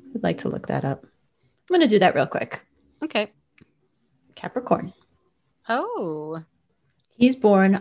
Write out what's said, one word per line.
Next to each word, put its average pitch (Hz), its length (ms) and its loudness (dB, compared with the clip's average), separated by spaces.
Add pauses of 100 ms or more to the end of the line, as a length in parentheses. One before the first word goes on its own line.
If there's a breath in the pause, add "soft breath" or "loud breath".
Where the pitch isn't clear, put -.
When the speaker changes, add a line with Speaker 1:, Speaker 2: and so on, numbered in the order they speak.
(140)
Speaker 1:
I'd 220 80 -8
like 170 160 -2
to - 100 -8
look - 200 -8
that 139 160 -4
up. 135 200 -6
I'm - 720 -12
gonna 330 120 4
do 214 140 4
that 180 140 4
real 135 120 0
quick. - 380 -8 (400)
Speaker 2:
Okay. 214 260 -6 (1040)
Speaker 1:
Capricorn. - 580 -6 (760)
Speaker 2:
Oh. 170 760 -6 (760)
Speaker 1:
He's 254 200 4
born 196 440 4